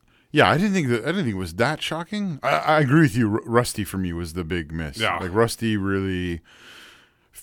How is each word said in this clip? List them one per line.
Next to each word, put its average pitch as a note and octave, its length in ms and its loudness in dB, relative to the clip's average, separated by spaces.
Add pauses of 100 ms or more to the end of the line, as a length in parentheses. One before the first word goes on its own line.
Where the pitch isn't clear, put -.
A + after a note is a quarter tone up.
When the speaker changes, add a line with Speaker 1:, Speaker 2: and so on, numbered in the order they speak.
(320)
Speaker 1:
yeah, C3+ 160 6
I A2+ 80 6
didn't G3 180 2
think D#3+ 140 2
that, A#2 140 2
I A#2+ 40 -6
didn't F3 180 -2
think A2 100 0
it F#2+ 40 -4
was F2 160 -6
that B2+ 280 -2
shocking. E3+ 600 -6
I, C3 80 0
I D#3 300 2
agree D3 200 6
with A2+ 160 4
you. A2 160 2
R-, A2 120 -2
Rusty A#2 400 0
for F#2+ 140 -6
me F2+ 140 -2
was E2+ 220 -8
the F2+ 100 -4
big D#2+ 260 -4
miss. D#2+ 280 -6
Speaker 2:
Yeah. F#2+ 200 -2
Speaker 1:
Like, F2+ 160 -6
Rusty A2+ 420 0
really F#2+ 640 -2 (1040)